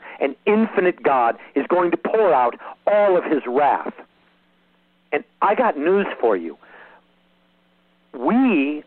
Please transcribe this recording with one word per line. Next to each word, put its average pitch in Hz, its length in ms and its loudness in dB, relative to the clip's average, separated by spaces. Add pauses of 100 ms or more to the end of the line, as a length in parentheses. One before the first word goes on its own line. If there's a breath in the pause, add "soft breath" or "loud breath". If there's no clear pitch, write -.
(180 loud breath)
An 139 180 -4 (100)
infinite 208 560 0
God 123 340 2 (180 loud breath)
is 135 140 -2
going 175 220 0
to 170 60 -2
pour 214 380 0
out 123 200 2 (320 loud breath)
all 208 300 2
of 156 80 0
his 151 220 -2
wrath. 123 480 0 (1200)
And 147 120 -4 (160)
I 202 140 2
got 208 240 0
news 185 280 0 (140)
for 110 160 2
you. 82 220 -8 (1500 loud breath)
We 151 760 0